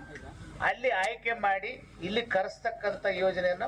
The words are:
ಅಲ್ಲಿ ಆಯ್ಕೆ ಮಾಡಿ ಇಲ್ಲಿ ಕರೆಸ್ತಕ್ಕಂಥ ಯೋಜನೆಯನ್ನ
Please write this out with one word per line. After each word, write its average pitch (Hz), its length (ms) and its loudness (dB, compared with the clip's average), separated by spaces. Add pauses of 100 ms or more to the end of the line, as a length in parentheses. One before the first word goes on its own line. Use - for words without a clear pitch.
(600)
ಅಲ್ಲಿ 240 280 2
ಆಯ್ಕೆ 226 440 0
ಮಾಡಿ 208 680 0
ಇಲ್ಲಿ 202 200 0
ಕರೆಸ್ತಕ್ಕಂಥ 208 840 -2
ಯೋಜನೆಯನ್ನ 185 640 2